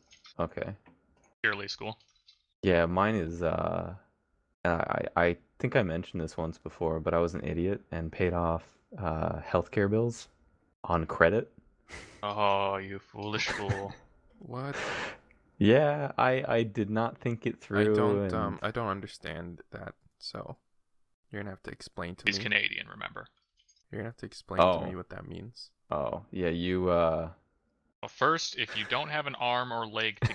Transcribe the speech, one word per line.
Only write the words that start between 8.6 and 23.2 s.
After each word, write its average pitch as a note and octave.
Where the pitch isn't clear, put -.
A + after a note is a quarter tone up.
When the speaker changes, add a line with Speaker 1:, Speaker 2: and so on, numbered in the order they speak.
Speaker 1:
uh, E2
healthcare G2
bills A#2
on E2+
credit. F#2
Speaker 2:
Oh, G2+
you G2
foolish G#2
fool. G2
Speaker 1:
<laughs> -
Speaker 3:
What? C3
Speaker 1:
Yeah, C#3+
I, B2+
I A#2
did G#2+
not A2
think A#2
it A#2
Speaker 3:
I -
Speaker 1:
through G#2+
Speaker 3:
don't, G#2
Speaker 1:
and F#2+
Speaker 3:
um, G2+
I G#2+
don't A#2
understand F2
that, -
so -
you're G#2
gonna G2+
have F#2+
to -
explain -
to -
Speaker 2:
He's G2+
Speaker 3:
me. G2
Speaker 2:
Canadian, G2+
remember? -